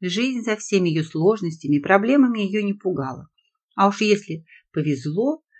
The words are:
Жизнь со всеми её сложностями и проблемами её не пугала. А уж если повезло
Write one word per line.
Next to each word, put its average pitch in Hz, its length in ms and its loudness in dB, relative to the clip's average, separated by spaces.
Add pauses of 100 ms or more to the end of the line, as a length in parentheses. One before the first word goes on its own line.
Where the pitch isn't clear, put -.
Жизнь 226 420 -4
со 214 140 -2
всеми 190 340 0
её 160 120 0
сложностями 160 760 0
и 143 60 0
проблемами 226 580 4
её 202 220 -2
не 202 120 -2
пугала. 143 540 -6 (460)
А 196 140 2
уж 202 140 -2
если 196 420 0 (280)
повезло 156 680 -2 (180)